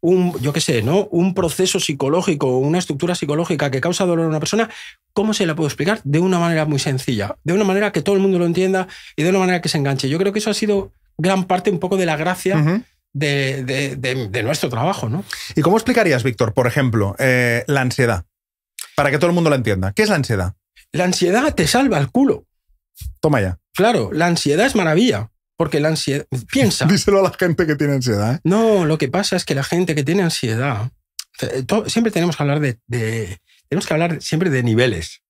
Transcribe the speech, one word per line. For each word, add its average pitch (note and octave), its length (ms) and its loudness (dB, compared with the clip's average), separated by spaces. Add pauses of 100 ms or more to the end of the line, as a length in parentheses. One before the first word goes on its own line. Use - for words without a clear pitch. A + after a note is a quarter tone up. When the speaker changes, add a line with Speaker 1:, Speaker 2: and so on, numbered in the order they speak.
Speaker 1:
un, F3 400 2
yo C#3 120 -2
qué D#3 80 -2
sé, C3 220 0
¿no? E3 280 0
un F3+ 240 0
proceso F#3 460 0
psicológico D3 680 0
o B2+ 120 2
una D3 200 2
estructura E3+ 380 -2
psicológica D3+ 520 -2
que C3 120 -2
causa F3 260 0
dolor E3 200 0
a - 20 0
una D#3 100 -2
persona, G#3+ 320 -2 (420)
cómo G#3 220 0
se G#3 100 0
la D#3 120 -2
puedo D#3+ 100 -2
explicar F3 380 -2
de D3 160 2
una F#3 180 2
manera E3 280 0
muy D3 120 0
sencilla, B2+ 640 -4
de D#3 100 -2
una G#3 120 2
manera G3 260 0
que F3+ 100 -2
todo G3 140 0
el G3 60 2
mundo F#3+ 180 2
lo F3 80 0
entienda F#3 400 0 (300)
y D3+ 80 0
de F3 60 2
una G3 100 2
manera F3+ 200 2
que E3+ 80 -4
se D#3+ 80 -2
enganche?". C#3 320 0
Yo C#3+ 100 -2
creo G3 140 0
que G#3+ 60 -2
eso G#3+ 120 -2
ha G3+ 40 0
sido G3+ 380 -2 (240)
gran F#3 300 0
parte F#3 260 0
un E3+ 80 -2
poco F#3+ 160 -2
de F#3+ 100 2
la D#3 100 0
gracia F3+ 420 -2
Speaker 2:
Ujú. E3 240 2 (300)
Speaker 1:
de, C#3 520 -2
de, C3+ 320 -4
de, B2+ 320 -4
de A2 160 -4
nuestro D3 260 -2
trabajo, B2 380 -2
¿no? D#3 160 -4 (320)
Speaker 2:
¿Y D#3 60 2
cómo E3+ 140 4
explicarías, G#3+ 460 2
Víctor, A#2+ 320 0
por B2 140 2
ejemplo, A2 500 0
eh, B2 480 2
la C#3 140 0
ansiedad? A#2 440 0 (680)
Para C#3+ 160 2
que C#3+ 80 0
todo F3 120 4
el F3 40 2
mundo E3+ 160 4
la C#3+ 60 4
entienda. G2+ 360 0
¿Qué G#3+ 120 0
es G#3+ 60 0
la G3+ 40 4
ansiedad? G#2 400 -2 (380)
Speaker 1:
La E3 120 0
ansiedad F#3 520 2
te E3 100 2
salva A#3+ 320 2
el C#3 140 0
culo. C4 340 2 (760)
Speaker 2:
Toma D3 200 2
ya. F#2 180 -2 (160)
Speaker 1:
Claro, F#3 380 2
la E3 140 2
ansiedad E3+ 400 2
es F3 100 -2
maravilla, D#3+ 540 2 (260)
porque D#3 240 -2
la D3+ 80 2
ansiedad, D3+ 380 -2 (240)
piensa. A3+ 340 2
Speaker 2:
<laughs> D3+ 60 4
Díselo G3 300 4
a - 20 4
la F3+ 100 2
gente F3+ 340 0
que D3+ 100 0
tiene C#3+ 180 0
ansiedad, A#2+ 420 0
¿eh? - 80 -8
Speaker 1:
No, G#3 420 2
lo D3+ 120 0
que C#3+ 100 -2
pasa F#3 280 -2
es F3 80 -2
que - 100 -2
la C#3 100 -2
gente F3 300 -2
que D3 100 -2
tiene F3 180 0
ansiedad, B2 680 -2 (520)
eh, - 220 -6
to-, G#3+ 240 -2
siempre A#3 240 0
tenemos E3+ 240 0
que - 60 -2
hablar C#3+ 180 0
de, C3 180 -2 (100)
de, A2 500 -4 (300)
tenemos F3+ 180 -2
que - 80 -2
hablar D#3+ 260 0
siempre E3 300 -2
de C3 140 0
niveles A2+ 640 0